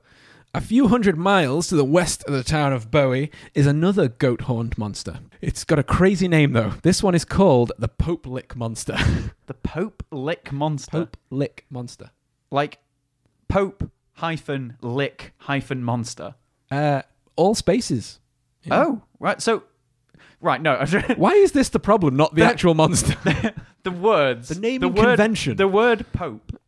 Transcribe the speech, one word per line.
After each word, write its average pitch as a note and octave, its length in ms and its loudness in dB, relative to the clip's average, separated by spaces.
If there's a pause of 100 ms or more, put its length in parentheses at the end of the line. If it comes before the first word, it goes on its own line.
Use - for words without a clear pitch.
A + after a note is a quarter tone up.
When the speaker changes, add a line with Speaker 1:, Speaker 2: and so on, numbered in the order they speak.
(520)
Speaker 1:
a C3 80 -4
few A#3+ 260 2
hundred G3 300 2
miles E3+ 500 0
to F#3 80 -2
the D3 80 4
west E3 400 0
of C#3+ 100 -6
the C3 100 -2
town D3 280 0
of A2+ 180 -4
Bowie C3+ 400 0 (240)
is C#3+ 140 4
another E3 400 2
goat-horned A#2 720 -4
monster. G2+ 420 -10 (220)
It's - 240 -6
got D#3 140 2
a C3 40 2
crazy F#3 460 2
name, D3 240 4
though. A2 280 0
This F#3 220 2
one F#3 100 2
is E3 120 0
called C3+ 520 4
the A2 120 -4
Pope - 360 -4
Lick B2+ 300 -12
Monster. A2+ 420 -8
<laughs> - 80 2 (420)
Speaker 2:
The C3+ 80 -12
Pope - 460 -8 (100)
Lick C#3+ 420 -8
Monster? D3 380 -4
Speaker 1:
Pope D#3 260 -6 (120)
Lick - 400 -6
Monster. B2 420 -14 (400)
Speaker 2:
Like, D3 280 -4 (720)
Pope G3 420 -2 (220)
hyphen C#3 680 -8
Lick C3 600 -6
hyphen C3+ 440 -6
Monster? A#2 520 -6 (340)
Speaker 1:
Uh, C#3+ 320 0 (340)
all F#3+ 180 2
spaces. F3 640 -2 (440)
Yeah. D#3+ 220 0
Speaker 2:
Oh, B3 160 -2 (180)
right. F#3+ 220 -4
So, A3 220 0 (760)
right, D3 220 0
no. C#3 240 2 (160)
<laughs> B3 160 -2
Speaker 1:
Why G3+ 160 4
is G4+ 180 6
this C4+ 160 2
the - 140 -2
problem, F#3 340 2
not D3+ 180 2
the D#3 100 4
Speaker 2:
The A3 40 8
Speaker 1:
actual F3+ 280 2
monster? D#3 400 2 (100)
Speaker 2:
<laughs> F#3+ 280 -2 (300)
The F#3+ 80 -6
words. D3+ 580 0
Speaker 1:
The E3 100 -6
naming B3 220 -2
Speaker 2:
the - 80 0
word, A3+ 280 4
Speaker 1:
convention. G#3+ 400 2
Speaker 2:
the G3 100 4
word A3 460 2
Pope. B2+ 420 -8 (120)